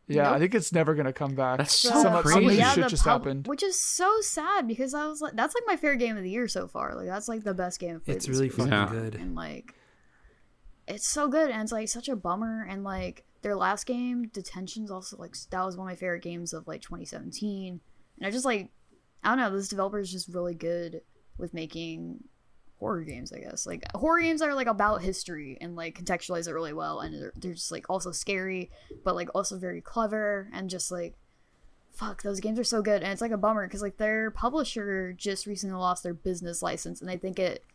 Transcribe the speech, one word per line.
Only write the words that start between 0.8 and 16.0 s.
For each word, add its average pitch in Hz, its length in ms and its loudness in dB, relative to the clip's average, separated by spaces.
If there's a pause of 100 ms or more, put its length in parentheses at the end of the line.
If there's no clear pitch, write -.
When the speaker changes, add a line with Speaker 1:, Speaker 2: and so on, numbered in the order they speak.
Speaker 1:
gonna 143 200 2
come 139 200 -2
back. 131 240 2
Speaker 3:
That's 139 160 4
so - 160 6
Speaker 2:
The 262 140 8
Speaker 1:
Some, - 100 8
some 170 100 6
Speaker 3:
crazy. 190 340 10
Speaker 2:
yeah, - 160 8
Speaker 1:
shit 170 100 6
Speaker 2:
the 156 80 4
Speaker 1:
just 160 120 6
Speaker 2:
pub-, 233 220 6
Speaker 1:
happened. 139 220 0
Speaker 2:
which 294 160 0
is 381 160 2
so 415 420 4
sad 349 460 0
because 254 260 -2
I 294 140 -2
was 302 140 -6
like, 302 140 -4
that's, 262 200 2
like, 480 100 0
my 415 120 4
favorite 285 200 2
game 226 180 2
of 202 80 -4
the 185 60 -4
year 226 180 0
so 180 200 -2
far. - 280 -4
Like, 185 120 -8
that's, 196 200 -6
like, 226 160 -6
the 196 120 -2
best 190 240 -2
game 170 160 -6
I've 165 100 -10
played 143 120 -2
Speaker 4:
It's - 100 -6
Speaker 2:
this 135 80 0
Speaker 4:
really 135 120 4
Speaker 2:
year. - 100 -4
Speaker 4:
fucking 131 140 4
Speaker 3:
Yeah. 104 200 6
Speaker 4:
good. 113 240 -4
Speaker 2:
And, 92 200 -6
like, 78 380 -10 (1120)
it's 208 200 -4
so 294 200 2
good, 294 220 4
and 220 140 -2
it's, 220 80 -4
like, 220 160 -4
such 240 220 -6
a 262 60 -2
bummer. 220 540 -2
And, 196 140 -8
like, 190 420 -6 (160)
their 208 140 0
last 190 300 0
game, 247 420 -2
Detentions, 196 640 -10
also, 185 260 -12
like, 170 140 -14
s-, - 180 -14
that 185 160 -2
was 190 120 -4
one 185 100 -8
of 185 40 -8
my 180 40 -10
favorite 175 260 -4